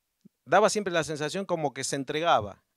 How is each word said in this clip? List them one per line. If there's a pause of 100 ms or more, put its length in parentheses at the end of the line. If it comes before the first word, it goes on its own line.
(440)
daba
siempre
la
sensación
como
que
se
entregaba. (140)